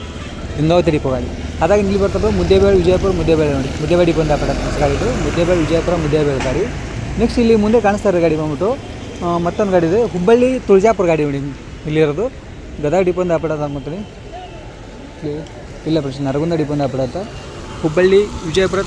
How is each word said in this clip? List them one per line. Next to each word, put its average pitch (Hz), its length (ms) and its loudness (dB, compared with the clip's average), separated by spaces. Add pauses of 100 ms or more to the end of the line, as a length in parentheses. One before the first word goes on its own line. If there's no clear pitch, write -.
(600)
ಗಂಗಾವತಿ 165 300 4
ಡಿಪೋ 139 180 0
ಗಾಡಿ. 123 160 -2 (360)
ಅದಾಗಿ 202 200 4
ಇಲ್ಲಿ 196 180 2
ಬರ್ತದೆ 196 380 2
ಮುದ್ದೇಬೇಳೆ 190 400 4
ವಿಜಯಪುರ, 180 340 4
ಮುದ್ದೇಬೇಳೆ 156 420 2
ನೋಡಿ. 135 140 -2
ಮುದ್ದೇಬೇಳೆ 165 380 2
ಡಿಪೋ 160 160 2
ಅಂತ 151 100 2
ಫ್ರೆಂಡ್ಸ್ 135 480 -2
ಗಾಡಿ 143 140 2
ಇದು. 196 300 -2
ಮುದ್ದೇಬೇಳೆ 170 360 2
ವಿಜಯಪುರ, 160 360 0
ಮುದ್ದೇಬೇಳೆ 147 440 0
ಗಾಡಿ. 135 260 0 (540)
ನೆಕ್ಸ್ಟ್ 233 200 0
ಇಲ್ಲಿ 226 160 6
ಮುಂದೆ 214 260 4
ಕಾಣಿಸ್ತಾ 208 280 2
ಇರೋ 180 100 2
ಗಾಡಿ 165 160 4
ಬಂದ್ಬಿಟ್ಟು, 156 420 -2 (480)
ಆ, 175 120 0
ಮತ್ತೊಂದು 175 340 0
ಗಾಡಿ 175 160 4
ಇದೆ, 208 160 2
ಹುಬ್ಬಳ್ಳಿ 233 560 2
ತುಳಜಾಪುರ 202 460 4
ಗಾಡಿ 160 180 2
ನೋಡಿ 143 140 -2 (480)
ಇಲ್ಲಿರೋದು. 156 460 0 (520)
ಗದಗ 147 160 2
ಡಿಪೋ 180 220 0
ಅಂತ 180 100 0
ಅನ್ಕೊಂತೀನಿ. 147 680 -4 (1900)
ಇಲ್ಲ 156 120 0
ಫ್ರೆಂಡ್ಸ್, 139 220 -6
ನರಗುಂದ 147 320 -2
ಡಿಪೋ 151 200 -2
ಅಂತ 131 440 -2 (640)
ಹುಬ್ಬಳ್ಳಿ 185 440 4
ವಿಜಯಪುರ 185 600 -2